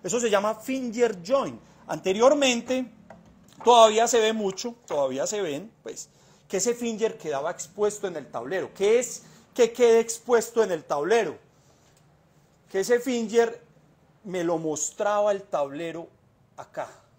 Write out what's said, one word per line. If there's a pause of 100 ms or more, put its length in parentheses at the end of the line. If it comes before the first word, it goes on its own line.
Eso
se
llama
finger
joint. (280)
Anteriormente, (720)
todavía
se
ve
mucho, (120)
todavía
se
ven, (100)
pues, (360)
que
ese
finger
quedaba
expuesto
en
el
tablero.
¿Qué
es (320)
que
quede
expuesto
en
el
tablero? (1300)
Que
ese
finger (600)
me
lo
mostraba
el
tablero (480)
acá. (280)